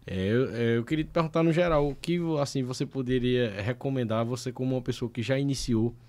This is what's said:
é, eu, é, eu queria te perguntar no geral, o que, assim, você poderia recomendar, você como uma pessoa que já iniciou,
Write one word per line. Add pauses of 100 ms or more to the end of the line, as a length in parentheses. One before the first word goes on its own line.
é,
eu,
é,
eu
queria
te
perguntar
no
geral,
o
que, (200)
assim,
você
poderia
recomendar,
você
como
uma
pessoa
que
já
iniciou, (140)